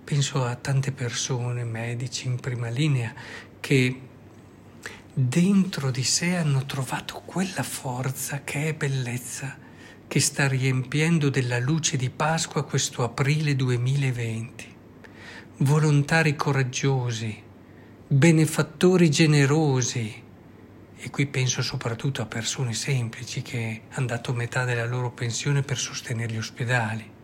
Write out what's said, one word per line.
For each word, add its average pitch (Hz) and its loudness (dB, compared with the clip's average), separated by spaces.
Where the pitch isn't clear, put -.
Penso 139 0
a 120 -2
tante 135 0
persone, 120 -4
medici 117 -6
in 123 -2
prima 120 -4
linea, 127 0
che 127 2
dentro 175 4
di 123 -2
sé 175 0
hanno 143 2
trovato - -6
quella 185 -4
forza 131 -6
che 151 -4
è 156 -2
bellezza, 131 -4
che - 2
sta - 2
riempiendo 135 2
della 123 0
luce 147 0
di 123 -2
Pasqua 160 -2
questo - -2
aprile 147 0
duemilaventi. 123 -2
Volontari 151 4
coraggiosi, 123 0
benefattori 160 6
generosi, 139 4
e - -12
qui - 0
penso 127 0
soprattutto 123 -4
a 107 -4
persone 117 -4
semplici 123 -4
che 113 -4
han 135 -2
dato 120 -4
metà 120 -2
della 120 0
loro 123 -2
pensione 135 -2
per 131 -4
sostenere 113 -6
gli 110 -4
ospedali. 113 -2